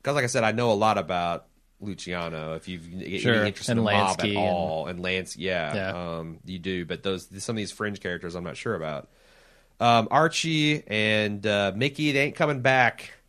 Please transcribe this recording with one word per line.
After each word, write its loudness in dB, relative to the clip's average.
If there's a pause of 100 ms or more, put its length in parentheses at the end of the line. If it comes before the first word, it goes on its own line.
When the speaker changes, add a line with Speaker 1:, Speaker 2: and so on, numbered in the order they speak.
Speaker 1:
'cause -2
like 4
I 2
said, 2
I 4
know 2
a 6
lot 4
about -2 (340)
Luciano. -6
If -12
you've -12
any -6
Speaker 2:
Sure. 4
Speaker 1:
interest -4
Speaker 2:
And 2
Speaker 1:
in 2
the 2
mob 4
at 0
Speaker 2:
Lansky 2
and 0
Speaker 1:
all, 0
and -8
Lance, -2
yeah, -2
Speaker 2:
Yeah. -4
Speaker 1:
um, -12
you -10
do. -4
But -8
those, -4 (160)
some -4
of -2
these -4
fringe -6
characters, -6
I'm -8
not -8
sure -4
about. -8 (680)
Um, 6
Archie 2
and, 0
uh, 4
Mickey, 0
they 2
ain't 0
coming 0
back. 4 (160)